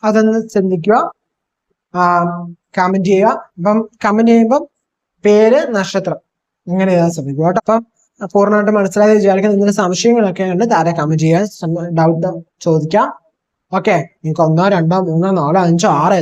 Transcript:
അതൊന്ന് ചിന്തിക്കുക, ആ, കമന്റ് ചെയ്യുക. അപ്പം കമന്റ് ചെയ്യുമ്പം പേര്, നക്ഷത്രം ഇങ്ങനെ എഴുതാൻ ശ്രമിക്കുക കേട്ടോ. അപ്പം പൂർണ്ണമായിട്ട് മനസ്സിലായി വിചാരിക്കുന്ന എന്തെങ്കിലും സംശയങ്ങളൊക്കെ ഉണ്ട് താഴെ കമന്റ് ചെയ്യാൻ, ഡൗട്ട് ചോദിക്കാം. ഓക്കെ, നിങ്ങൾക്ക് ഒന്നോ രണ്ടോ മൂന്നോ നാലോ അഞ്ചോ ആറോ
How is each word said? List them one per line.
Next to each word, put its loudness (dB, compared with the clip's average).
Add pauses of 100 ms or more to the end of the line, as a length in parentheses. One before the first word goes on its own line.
അതൊന്ന് 2 (140)
ചിന്തിക്കുക, 0 (1040)
ആ, 2 (760)
കമന്റ് 0
ചെയ്യുക. 2 (280)
അപ്പം 0 (260)
കമന്റ് 2
ചെയ്യുമ്പം 2 (640)
പേര്, 4 (200)
നക്ഷത്രം -6 (500)
ഇങ്ങനെ 0
എഴുതാൻ 2
ശ്രമിക്കുക -4
കേട്ടോ. -2
അപ്പം 2 (520)
പൂർണ്ണമായിട്ട് 0
മനസ്സിലായി 2
വിചാരിക്കുന്ന 2
എന്തെങ്കിലും 0
സംശയങ്ങളൊക്കെ 0 (100)
ഉണ്ട് 0
താഴെ 0
കമന്റ് -2
ചെയ്യാൻ, 2 (540)
ഡൗട്ട് 0 (360)
ചോദിക്കാം. 0 (720)
ഓക്കെ, 0 (280)
നിങ്ങൾക്ക് -2
ഒന്നോ 2 (100)
രണ്ടോ 0 (100)
മൂന്നോ 0 (100)
നാലോ 0
അഞ്ചോ 2 (120)
ആറോ 2